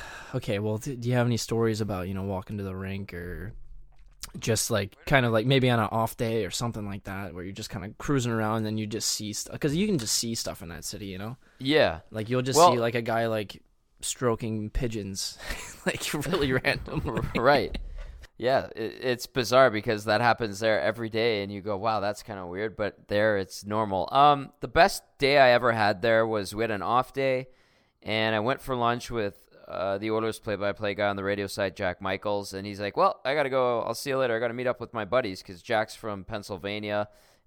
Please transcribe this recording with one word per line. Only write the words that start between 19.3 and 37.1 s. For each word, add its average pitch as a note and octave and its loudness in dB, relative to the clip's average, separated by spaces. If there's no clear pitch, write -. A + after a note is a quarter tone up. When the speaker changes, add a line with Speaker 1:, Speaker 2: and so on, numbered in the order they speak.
Speaker 2:
because G#2 -2
that G#2+ 4
happens A2+ 2
there A2 2
every A2 -2
day, A2 2
and G2 -6
you G2+ -8
go, G2+ -4
"Wow, G#2+ -2
that's G#2 -4
kinda G2 -10
weird," F#2 -6
but - -6
there G#2 4
it's F#2+ -6
normal. G2+ 0
Um, C#3 6
the B2+ -8
best E3+ 4
day C#3+ 6
I B2+ 10
ever A#2+ 6
had G#2 2
there A2+ 6
was G#2 -2
we A2 0
had A2+ 0
an G2 -2
off A2+ 2
day, C3 0
and A2 2
I A2 4
went B2+ 0
for C3 -4
lunch A#2+ 0
with, G#2 -6
uh, G2 -2
the G#2+ -4
Oilers A2 -2
play-by-play G2+ -2
guy G2+ 2
on G2+ -2
the G2 -4
radio G2+ 0
side, F#2+ -2
Jack F2+ -4
Michaels, G2 -2
and F#2+ -8
he's G2+ -8
like, G2+ -4
"Well, F3+ 2
I C3 0
gotta C#3+ 0
go. B2 2
I'll - -4
see C#3 -4
you C3 2
later. A#2+ 2
I - -2
gotta A#2 0
meet B2 -4
up A#2+ -2
with A2+ -10
my A2 -4
buddies," G2+ -2
'cause F2 -16
Jack's A2 0
from G2+ -8
Pennsylvania, G#2 -4